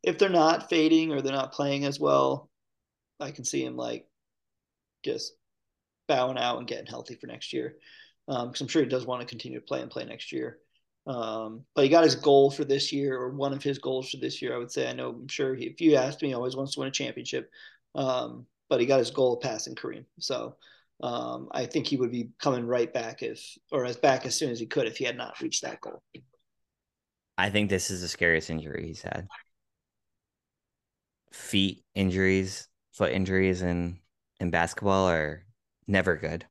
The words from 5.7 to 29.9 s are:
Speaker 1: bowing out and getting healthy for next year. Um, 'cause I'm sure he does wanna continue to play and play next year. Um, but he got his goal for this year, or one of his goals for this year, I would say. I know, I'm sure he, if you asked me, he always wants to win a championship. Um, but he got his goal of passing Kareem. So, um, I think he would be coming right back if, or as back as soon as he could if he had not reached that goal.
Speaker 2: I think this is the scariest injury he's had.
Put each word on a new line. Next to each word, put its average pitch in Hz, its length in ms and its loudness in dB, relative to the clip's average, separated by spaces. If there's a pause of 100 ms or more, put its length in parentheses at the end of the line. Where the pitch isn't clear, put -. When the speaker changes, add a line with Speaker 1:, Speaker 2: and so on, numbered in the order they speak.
Speaker 1:
bowing 131 280 2
out 120 220 0
and 120 80 -10
getting 120 200 -8
healthy 123 280 -14
for - 140 -16
next - 240 -14
year. - 260 -6 (480)
Um, 123 240 -4
'cause - 120 -8
I'm 135 60 -6
sure 160 140 2
he 123 60 2
does 127 180 -2
wanna 123 180 -6
continue 123 360 -12
to - 40 -20
play 131 160 -6
and 127 100 -12
play - 140 -8
next - 280 -12
year. - 260 -6 (480)
Um, 113 680 -8
but 143 100 8
he 135 60 6
got 165 140 10
his 147 120 6
goal 139 340 8
for 139 140 -4
this 139 260 0
year, 139 260 -2
or 127 140 -6
one 139 220 -2
of 139 100 -6
his 139 160 -2
goals 131 320 -4
for 143 60 -6
this 127 240 -6
year, 123 140 -4
I 123 40 -4
would 120 140 -10
say. 127 160 -2
I 127 60 -6
know, 127 160 -6
I'm 120 180 -14
sure 131 260 -2
he, 131 120 -8
if - 140 -12
you 156 160 8
asked 131 260 2
me, 151 60 -2
he 131 60 -2
always 127 220 -4
wants 135 180 -6
to 143 60 -6
win 135 80 -2
a 135 40 -6
championship. 123 580 -6 (440)
Um, 123 520 -4 (240)
but 131 100 4
he 120 60 4
got 135 120 6
his 120 120 2
goal 127 240 4
of 120 80 -6
passing 113 320 -6
Kareem. - 320 -10 (120)
So, 123 380 -6 (460)
um, 123 480 -6
I 127 160 -4
think 143 200 -2
he 147 100 0
would 123 140 0
be 120 280 -6
coming 123 280 0
right 120 240 0
back 113 320 -6
if, - 360 -10 (120)
or 135 140 0
as 123 140 -6
back 135 260 4
as 127 100 -2
soon 147 160 -2
as 117 80 -4
he 117 80 -6
could 127 200 0
if 107 100 -6
he 135 80 -4
had 120 120 -2
not - 240 -10
reached - 220 -4
that - 200 -10
goal. - 200 -14 (1300)
Speaker 2:
I 95 140 2
think 104 180 2
this 92 220 0
is 92 100 -6
the 90 80 -6
scariest 82 400 2
injury 80 380 -6
he's 82 160 -12
had. - 260 -8 (2000)